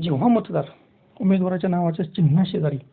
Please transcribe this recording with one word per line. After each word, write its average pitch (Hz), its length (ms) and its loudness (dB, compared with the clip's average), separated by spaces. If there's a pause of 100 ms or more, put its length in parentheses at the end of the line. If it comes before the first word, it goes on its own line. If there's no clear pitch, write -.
जेव्हा 165 260 0
मतदार 190 380 0 (560)
उमेदवाराच्या 185 480 0
नावाच्या 170 360 -2
चिन्हाशेजारी 151 720 0 (160)